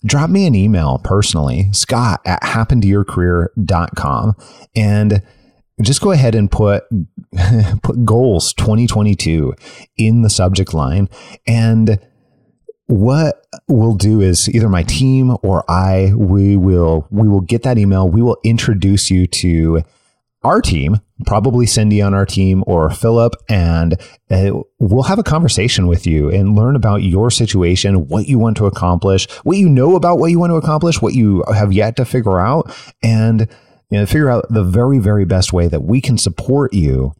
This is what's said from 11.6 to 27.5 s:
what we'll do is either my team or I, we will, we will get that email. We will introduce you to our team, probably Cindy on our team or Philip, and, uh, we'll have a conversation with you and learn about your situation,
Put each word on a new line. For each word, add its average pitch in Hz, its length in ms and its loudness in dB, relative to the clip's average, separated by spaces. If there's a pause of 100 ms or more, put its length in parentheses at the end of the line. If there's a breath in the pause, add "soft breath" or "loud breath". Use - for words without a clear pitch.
what 131 600 0 (220)
we'll 113 260 2
do 104 260 2
is 92 300 0
either 113 180 0
my 90 140 0
team 131 600 0
or - 280 -2
I, 95 440 2
we 101 420 2
will, 87 540 2
we 104 160 0
will 101 140 2
get 101 220 -4
that 127 160 0
email. 95 300 2
We 98 140 2
will 120 220 2
introduce 101 680 0
you 92 180 2
to 82 540 0 (600)
our 180 180 0
team, 135 380 0 (260)
probably 120 420 0
Cindy 104 360 0
on 98 120 0
our 98 120 0
team 95 400 0
or 82 240 0
Philip, 117 440 0 (140)
and, 85 460 0 (360 loud breath)
uh, 95 200 0 (280)
we'll 120 260 0
have 202 160 -2
a - 20 -2
conversation 135 640 0
with 85 200 0
you 78 220 0
and 98 280 0
learn 120 200 2
about 104 260 0
your 98 280 0
situation, 92 800 0